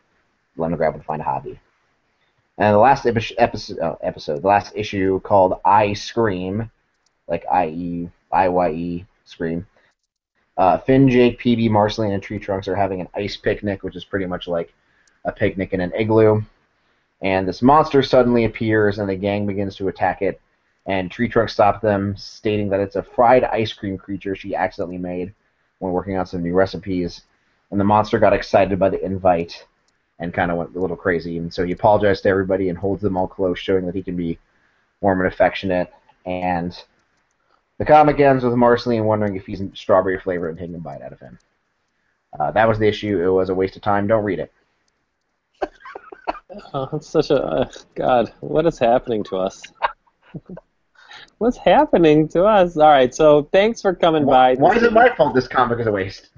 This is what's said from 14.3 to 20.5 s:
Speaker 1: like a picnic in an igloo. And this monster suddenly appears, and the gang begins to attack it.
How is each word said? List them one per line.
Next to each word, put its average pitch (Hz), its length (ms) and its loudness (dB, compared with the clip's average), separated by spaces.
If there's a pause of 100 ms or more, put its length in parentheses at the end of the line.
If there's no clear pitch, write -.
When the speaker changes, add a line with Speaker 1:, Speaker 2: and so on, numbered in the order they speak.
Speaker 1:
like 85 240 -4 (520)
a 90 80 -6
picnic 95 400 -4
in 92 80 -2
an 90 160 -4
igloo. 110 460 4 (800)
And 95 280 -2
this 90 140 -6
monster 143 400 4
suddenly 120 420 2
appears, 110 540 0
and 101 100 -4
the 95 80 -2
gang 101 300 -4
begins 98 300 -6
to 98 120 -6
attack 90 340 -4
it. 92 180 -4 (460)